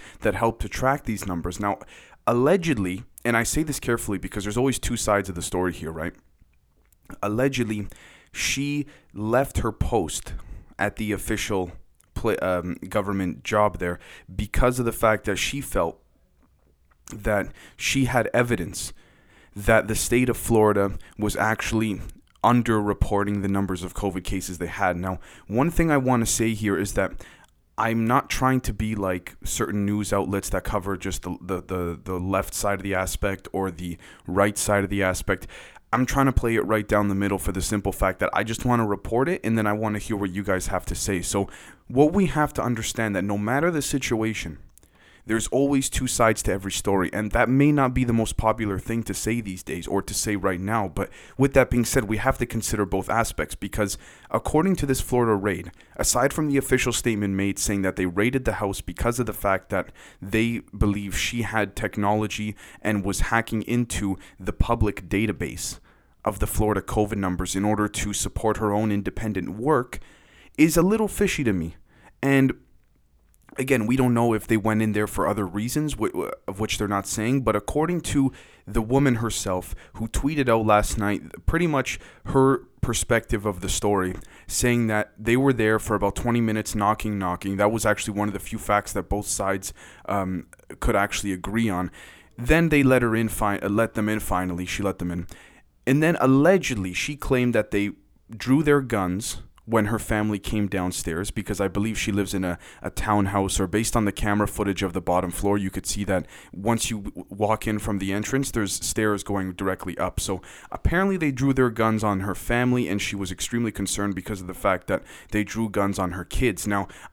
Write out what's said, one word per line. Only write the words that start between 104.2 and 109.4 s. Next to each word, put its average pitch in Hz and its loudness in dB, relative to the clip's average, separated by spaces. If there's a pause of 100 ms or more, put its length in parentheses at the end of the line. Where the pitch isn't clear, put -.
footage 98 -2
of 92 0
the 92 -2
bottom 90 0
floor, 101 0
you 98 0
could - -8
see - -4
that 92 0 (260)
once 104 -2
you 107 -4
w-, 98 -10
walk 104 0
in 107 0
from 101 -2
the 95 -2
entrance, 131 -2
there's 104 -2
stairs 107 0
going 95 -2